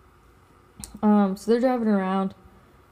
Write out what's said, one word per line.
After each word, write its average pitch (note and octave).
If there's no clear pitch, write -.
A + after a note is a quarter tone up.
Um, G3+
so -
they're A#3
driving B3
around. F#3+